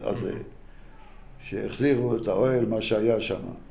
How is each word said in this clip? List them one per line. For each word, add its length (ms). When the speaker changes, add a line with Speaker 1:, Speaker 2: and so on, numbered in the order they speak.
Speaker 1:
הזה, 300
Speaker 2:
Mhm. 1120
Speaker 1:
שהחזירו 720
את 120
האוהל, 380
מה 140
שהיה 400
שם. 200